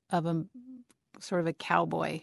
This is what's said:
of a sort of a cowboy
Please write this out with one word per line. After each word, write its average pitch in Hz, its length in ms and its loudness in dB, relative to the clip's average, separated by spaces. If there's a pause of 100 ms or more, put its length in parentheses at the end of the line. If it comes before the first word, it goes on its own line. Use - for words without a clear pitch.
of 165 160 2
a 165 200 0 (720)
sort 180 220 0
of 160 60 2
a 165 60 0
cowboy 165 680 0